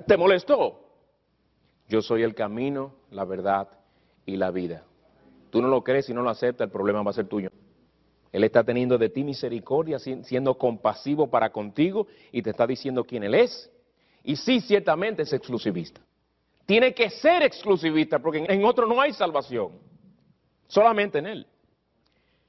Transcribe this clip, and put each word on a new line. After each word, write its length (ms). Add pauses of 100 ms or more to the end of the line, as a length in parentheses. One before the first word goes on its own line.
¿Te 80
molestó? 720 (1040)
"Yo 120
soy 220
el 100
camino, 600 (180)
la 140
verdad 420 (580)
y 120
la 140
vida". 340 (640)
Tú 120
no 60
lo 160
crees 260
y 40
no 80
lo 80
aceptas, 360
el 60
problema 320
va 80
a 20
ser 140
tuyo. 220 (840)
Él 140
está 180
teniendo 340
de 120
ti 140
misericordia, 760
si-, 240
siendo 340
compasivo 720
para 220
contigo 560 (240)
y 100
te 100
está 140
diciendo 380
quién 200
Él 120
es. 340 (520)
Y 140
sí, 240
ciertamente 600
es 100
exclusivista. 680 (640)
Tiene 280
que 160
ser 340
exclusivista 760
porque 200
en, 120
en 140
otro 200
no 140
hay 140
salvación, 580 (960)
solamente 520
en 80
Él. 200 (1000)